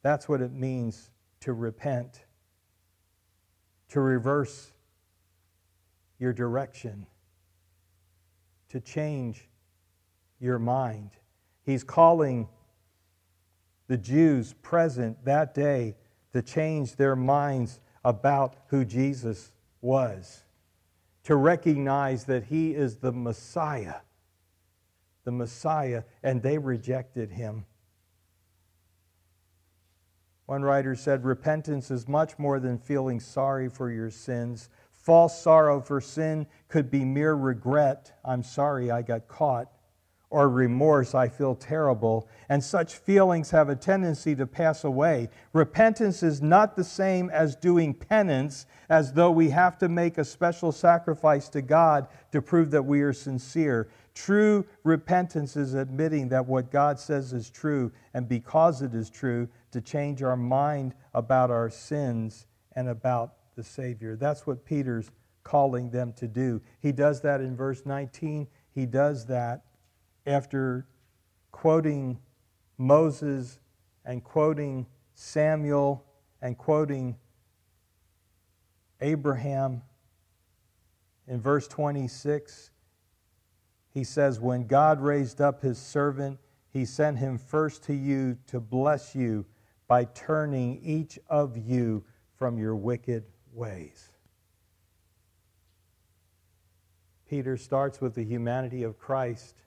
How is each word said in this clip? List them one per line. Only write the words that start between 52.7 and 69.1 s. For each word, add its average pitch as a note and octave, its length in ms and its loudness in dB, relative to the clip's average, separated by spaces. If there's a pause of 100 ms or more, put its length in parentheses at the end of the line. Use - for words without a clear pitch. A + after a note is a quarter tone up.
that C#3+ 160 2
we C#3+ 160 2
are C#3+ 100 0
sincere. C3 760 -2 (260)
True G#3 520 4 (180)
repentance D#3+ 680 0
is C#3 200 -4
admitting C3+ 560 -2
that C3 160 2
what B2+ 240 -2
God C#3+ 280 2
says C3+ 360 -4
is A#2 160 -8
true, C#3 420 -2 (220)
and B2 120 -4
because C3+ 540 2
it B2+ 140 -6
is A2+ 160 -6
true, A#2+ 400 -4 (200)
to A#2+ 120 -8
change C#3+ 400 -6
our B2+ 140 0
mind C3+ 580 -2 (180)
about B2 380 2
our A#2 180 0
sins A#2 800 -6 (260)
and B2+ 160 -6
about A#2+ 460 -4 (200)
the A#2+ 80 -14
Savior." A2+ 540 -10
That's C#3 300 -4
what C3 180 -6
Peter's B2+ 460 -4 (320)
calling B2+ 480 0
them A#2+ 240 -4
to B2 120 -10
do. A#2 360 -2 (180)
He D3 100 0
does C#3+ 300 2
that C#3 220 0
in C3 120 -6
verse C3+ 300 -6
nineteen. C#3 640 -8 (220)
He C3 160 -4
does C3 400 0